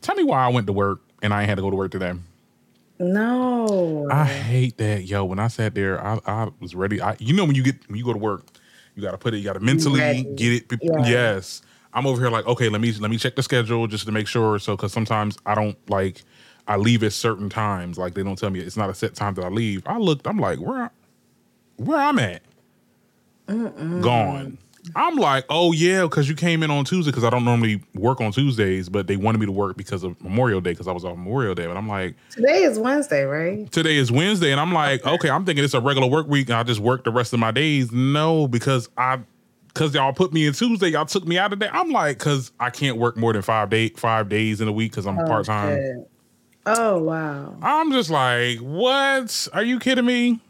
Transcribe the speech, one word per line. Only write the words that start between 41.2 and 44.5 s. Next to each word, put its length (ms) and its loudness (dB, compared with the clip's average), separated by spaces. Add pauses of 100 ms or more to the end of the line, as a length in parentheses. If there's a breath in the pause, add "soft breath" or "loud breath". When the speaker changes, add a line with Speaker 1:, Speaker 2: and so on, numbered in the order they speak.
Speaker 1:
me 100 0
out 160 0
of 60 -8
there. 160 -2
I'm 160 0
like, 260 0
"'Cause 420 -2
I 120 -2
can't 260 -2
work 200 0
more 160 2
than 100 0
five 260 0
day, 200 2
five 400 0
days 320 0